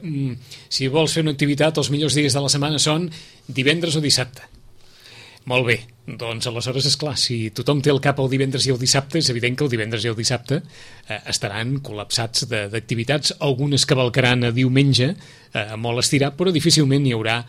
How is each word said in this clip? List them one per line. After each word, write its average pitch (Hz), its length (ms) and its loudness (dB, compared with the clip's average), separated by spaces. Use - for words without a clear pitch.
mm, 139 320 -4
si 135 180 -2
vols 151 260 2
fer 160 100 2
una 156 80 2
activitat, 147 460 2
els 143 120 0
millors 143 240 0
dies 147 200 2
de 139 80 0
la 143 80 0
setmana 143 300 0
són 160 300 0
divendres 151 480 0
o 160 60 0
dissabte.» 127 400 -2
Molt 127 200 2
bé, 117 220 0
doncs 113 420 -8
aleshores, 120 380 -4
és - 120 0
clar, 151 200 -4
si 113 320 -2
tothom 139 320 -2
té 147 80 2
el 139 120 4
cap 143 180 0
el 131 100 0
divendres 131 380 0
i - 20 0
el 127 80 2
dissabte, 135 400 0
és 151 120 2
evident 120 280 0
que 151 60 0
el 143 60 0
divendres 110 360 -2
i - 40 0
el 110 60 -2
dissabte, 117 460 -2
eh, 107 180 -8
estaran 117 560 -4
col·lapsats 113 680 -4
de, 107 220 -2
d'activitats, 117 680 -2
algunes 143 480 2
cavalcaran 123 560 4
a 120 80 2
diumenge, 131 640 4
eh, 110 240 -4
molt 117 260 -2
estirat, 139 340 2
però 180 140 2
difícilment 151 500 4
n'hi 131 120 2
haurà, 113 360 0